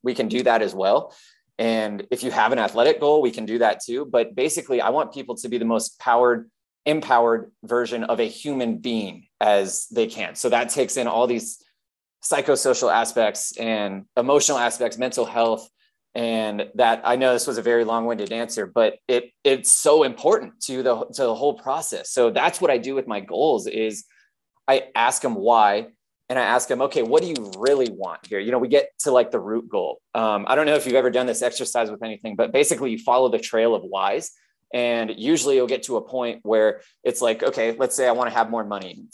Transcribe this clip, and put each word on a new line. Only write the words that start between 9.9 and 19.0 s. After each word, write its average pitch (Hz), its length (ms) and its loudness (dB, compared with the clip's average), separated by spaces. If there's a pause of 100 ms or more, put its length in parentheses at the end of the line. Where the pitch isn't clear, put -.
they 113 140 0
can. 110 280 -10
So - 140 -4
that 117 220 0
takes 127 260 -2
in 123 100 -2
all 117 200 2
these - 360 -6 (640)
psychosocial 127 680 0
aspects 113 640 0
and 104 480 -4 (100)
emotional 139 420 2
aspects, 120 400 -2
mental 123 280 -2
health. 113 420 0 (460)
And 110 600 -4
that, 113 300 2
I 120 120 2
know 131 160 4
this 117 140 0
was 117 120 -4
a 113 40 -4
very 117 220 4
long-winded 113 480 -2
answer, 113 340 -6
but 110 300 2 (100)